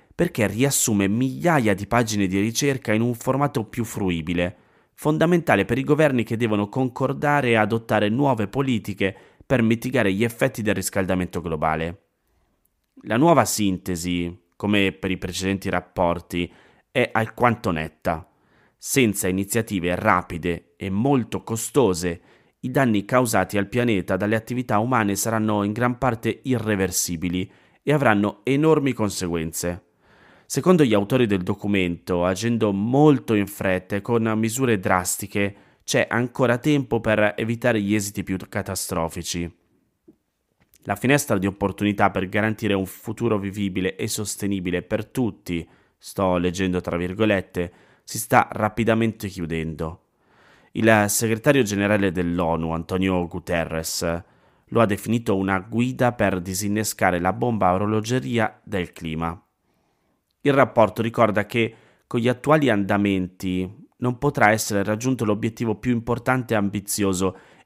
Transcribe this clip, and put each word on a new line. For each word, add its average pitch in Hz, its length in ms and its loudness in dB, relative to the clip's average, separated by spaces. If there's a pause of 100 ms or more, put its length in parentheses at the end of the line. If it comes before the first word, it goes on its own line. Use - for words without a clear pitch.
(180)
perché 127 300 0
riassume 107 580 2
migliaia 131 680 2
di 98 120 -4
pagine 107 400 0
di 95 140 0
ricerca 117 520 -2
in 107 100 2
un 120 120 0
formato 131 520 -2
più - 180 -6
fruibile, 87 720 -2 (380)
fondamentale 156 720 2
per 120 140 0
i 139 60 -2
governi 139 400 2
che 117 120 -4
devono 107 320 0
concordare 135 840 -2
e 117 40 4
adottare 107 540 2
nuove 117 400 0
politiche 110 680 -2 (320)
per 123 160 2
mitigare 117 500 2
gli 104 120 0
effetti 120 360 -2
del 104 140 0
riscaldamento 92 640 -2
globale. 80 680 -4 (960)
La 107 140 -2
nuova 143 280 6
sintesi, 90 1040 -2 (100)
come 101 340 2
per 92 220 -4
i 87 60 -4
precedenti 92 520 -4
rapporti, 87 840 -2 (380)
è 123 220 0
alquanto 113 580 0
netta. 80 580 -4 (480)
Senza 107 520 0
iniziative 95 640 -2
rapide 90 840 0
e 98 140 -8
molto 113 540 0
costose, 92 760 0 (380)
i 127 140 -8
danni 117 320 2
causati 110 520 0
al 98 120 0
pianeta 104 480 0
dalle 104 180 0
attività 117 460 -2
umane 110 340 2
saranno 107 480 0
in 101 80 0
gran 120 260 -2
parte 117 460 -2
irreversibili 92 1040 -2 (360)
e 139 80 2
avranno 107 500 2
enormi 143 500 2
conseguenze. 87 920 -4 (680)
Secondo 165 320 4
gli 110 120 6
autori 117 320 4
del 98 160 2
documento, 90 840 0
agendo 107 480 0
molto 123 600 4
in 101 120 2
fretta 95 500 -2
e 98 40 -4
con 117 220 0 (120)
misure 113 460 0
drastiche, 98 760 0 (280)
c'è - 240 0
ancora 120 480 0
tempo 127 440 0
per 107 360 2
evitare 117 460 0
gli 101 120 2
esiti 101 280 -2
più 92 160 -4 (100)
catastrofici. 87 1080 -6 (1300)
La 101 120 -4
finestra 127 400 2
di 95 100 0
opportunità 101 640 0
per 92 200 -4
garantire 107 420 -2
un 95 140 0
futuro 113 500 -4
vivibile 98 600 -4
e 110 120 -6
sostenibile 95 720 -4
per 107 240 -4
tutti, 90 640 -4 (300)
sto 92 400 0
leggendo 90 420 0
tra 87 160 -4
virgolette, 92 760 -2 (300)
si - 160 -10
sta - 320 2
rapidamente 110 800 0
chiudendo. 82 760 -8 (680)
Il 107 360 6
segretario 117 540 2
generale 101 480 2
dell'onu, 85 600 0
Antonio 90 560 -2
Guterres, 85 960 -4 (420)
lo - 160 0
ha 113 60 6
definito 110 500 -2
una 95 220 0
guida 120 540 -2
per 95 280 -2
disinnescare 95 800 -2
la 92 140 0
bomba 117 320 0
a 90 80 4
orologeria 110 880 -2
del 92 300 -6
clima. 82 480 -6 (1000)
Il 143 120 2
rapporto 117 500 4
ricorda 107 440 2
che 113 280 -2 (320)
con 123 140 -4
gli 117 80 0
attuali 139 420 2
andamenti 95 1000 0 (280)
non 123 220 -4
potrà 120 340 4
essere 104 320 0
raggiunto 117 400 -2
l'obiettivo 110 500 -2
più 123 160 -4
importante 117 640 -2
e - 20 2
ambizioso, 98 800 -2 (300)